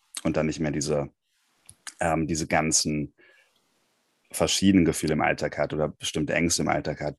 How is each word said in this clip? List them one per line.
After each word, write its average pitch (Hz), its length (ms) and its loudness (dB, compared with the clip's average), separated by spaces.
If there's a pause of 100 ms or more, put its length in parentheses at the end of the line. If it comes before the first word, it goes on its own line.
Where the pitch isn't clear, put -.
(220)
und 78 140 -2
dann 78 100 0
nicht 78 140 -4
mehr 76 100 0
diese, 73 380 -2 (920)
ähm, 80 260 0
diese 78 200 -2
ganzen 78 680 0 (1200)
verschiedene 95 480 6
Gefühle 78 300 0
im 76 80 0
Alltag 76 360 -2
hat 73 140 -2
oder 76 160 0
bestimmte 76 460 -4
Ängste 82 280 0
im 76 60 -2
Alltag 76 320 -2
hat, 73 180 -6